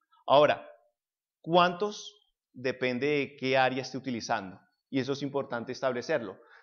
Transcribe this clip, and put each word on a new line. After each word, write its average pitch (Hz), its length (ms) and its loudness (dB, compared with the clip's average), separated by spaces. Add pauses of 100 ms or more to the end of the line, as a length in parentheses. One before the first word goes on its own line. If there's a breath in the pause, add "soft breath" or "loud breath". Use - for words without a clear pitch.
(280 soft breath)
Ahora, 139 420 6 (720)
¿cuántos? 180 840 0 (300)
Depende 127 540 -2
de 147 280 -2
qué 131 220 0
área 127 240 2
esté 131 160 -10
utilizando. 110 600 -6 (320)
Y 131 80 -2
eso 131 140 -2
es 139 100 -6
importante 131 480 -6
establecerlo. 123 680 -4 (260 loud breath)